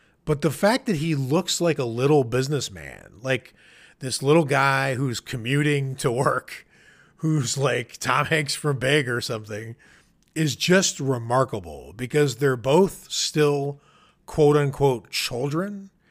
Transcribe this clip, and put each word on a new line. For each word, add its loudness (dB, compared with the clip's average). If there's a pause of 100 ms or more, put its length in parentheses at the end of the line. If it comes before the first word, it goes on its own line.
(240)
But -2
the 2
fact 0
that 0
he -2
looks -2
like 0
a -2
little 2
businessman, -6
like -4 (460)
this -6
little 6
guy 2
who's -4
commuting -2
to 0
work, -2 (540)
who's 0
like -2
Tom 0
Hanks 0
from -2
Big 2
or -2
something, -10 (580)
is -2
just 2
remarkable -2
because 0
they're 0
both 2
still -2 (440)
quote 4
unquote 0
children, -6 (200)